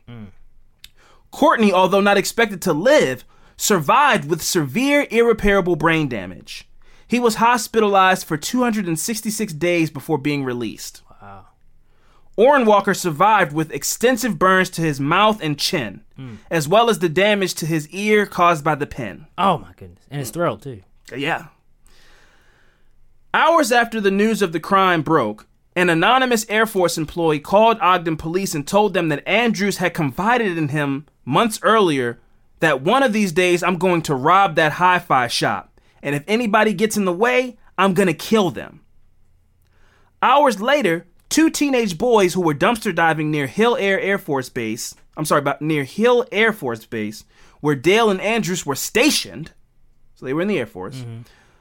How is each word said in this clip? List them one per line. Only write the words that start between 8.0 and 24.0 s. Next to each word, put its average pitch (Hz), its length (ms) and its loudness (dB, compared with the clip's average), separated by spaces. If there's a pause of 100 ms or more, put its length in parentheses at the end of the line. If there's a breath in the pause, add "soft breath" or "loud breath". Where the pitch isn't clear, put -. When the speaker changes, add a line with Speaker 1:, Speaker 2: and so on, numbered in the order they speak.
Speaker 2:
for 160 120 -6
two 247 260 -2
hundred 214 240 -2
and 165 120 -2
sixty-six 214 540 -6
days 165 380 0
before 151 280 -4
being 143 260 -4
released. 120 580 -8 (180)
Speaker 1:
Wow. 98 260 -20 (880)
Speaker 2:
Orrin 262 280 4
Walker 202 300 4
survived 185 580 2
with 156 200 -4
extensive 233 680 -2
burns 185 320 2
to - 100 -8
his 151 200 -2
mouth 196 420 2
and 151 160 -4
chin, 117 460 -6 (120)
Speaker 1:
Mm. 123 200 -16 (140)
Speaker 2:
as 160 180 -2
well 226 200 4
as 196 120 0
the 175 80 0
damage 190 460 0
to - 120 -8
his 156 220 -4
ear 208 360 0
caused 175 380 0
by 151 140 0
the 139 100 -6
pen. - 400 -12 (100)
Speaker 1:
Oh, 180 220 0
my 104 180 -20
goodness. 90 320 -20
And 143 120 -10
his 123 100 -10
throat, 151 320 -4
too. 117 200 -16 (320)
Speaker 2:
Yeah. 139 340 -6 (1900 soft breath)
Hours 294 380 4
after 233 280 0
the 196 100 2